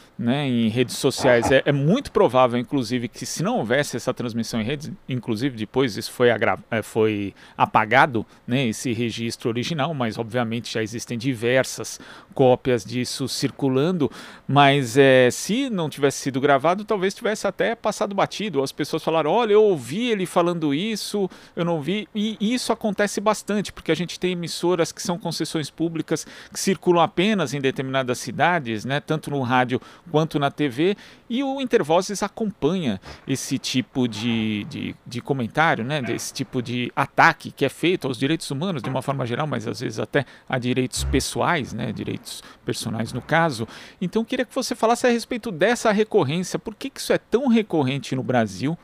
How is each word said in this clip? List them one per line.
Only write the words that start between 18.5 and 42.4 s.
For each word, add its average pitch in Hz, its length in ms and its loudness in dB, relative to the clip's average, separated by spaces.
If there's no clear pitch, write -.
as 139 120 -2
pessoas 156 280 -4
falaram, 160 300 0
"Olha, 220 220 2
eu 214 100 8
ouvi 190 480 0
ele 190 140 0
falando 170 480 0
isso, 202 560 -2
eu 175 80 -2
não 170 160 0
vi", 185 340 -4
e 214 280 -2
isso 233 320 0
acontece 214 480 -2
bastante, 208 500 -2
porque - 180 -10
a 160 60 4
gente 165 240 -6
tem 180 140 0
emissoras 170 580 0
que - 100 -12
são 175 160 -4
concessões 165 520 -4
públicas 160 580 -4
que - 80 -10
circulam 180 420 4
apenas 175 520 2
em 143 80 -4
determinadas 131 580 -2
cidades, 120 640 -2
né, 135 160 -2
tanto 151 320 -4
no 143 100 -2
rádio 127 400 2
quanto 156 260 0
na 139 140 0
T 147 160 -2
V, 156 300 0
e 240 120 -2
o 269 200 -2
Intervozes 190 600 0
acompanha 175 800 -2
esse - 320 -4
tipo 123 520 -2
de, 110 560 -2
de, 104 300 -10
de 120 160 -10
comentário, 139 640 0
né, 143 160 -4
desse 117 320 -6
tipo 131 280 -6
de 123 320 -4
ataque 143 560 2
que - 140 -4
é 135 60 2
feito 165 380 -2
aos 123 120 -4
direitos 147 320 -2
humanos, 151 320 -4
de 131 60 -6
uma 131 120 -4
forma 135 240 -4
geral, 120 220 -4
mas 117 180 -4
às 117 140 -6
vezes 120 200 -8
até 135 260 0
a 131 100 0
direitos 127 460 -2
pessoais, 127 680 0
né, 113 200 -6
direitos - 500 -8